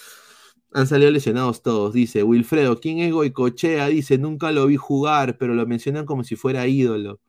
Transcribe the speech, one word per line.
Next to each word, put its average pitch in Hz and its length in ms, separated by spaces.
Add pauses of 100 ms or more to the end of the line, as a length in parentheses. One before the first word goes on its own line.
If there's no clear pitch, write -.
(720)
Han 135 140
salido 147 240
lesionados 127 500
todos. 107 320
Dice, 113 300
Wilfredo, 120 560
"¿Quién 160 200
es 170 140
Goicochea?". 143 760
Dice, 143 300
"Nunca 156 340
lo 139 140
vi 143 100
jugar, 139 640
pero 120 160
lo 117 140
mencionan 139 380
como 139 180
si 113 120
fuera 131 320
ídolo". 113 600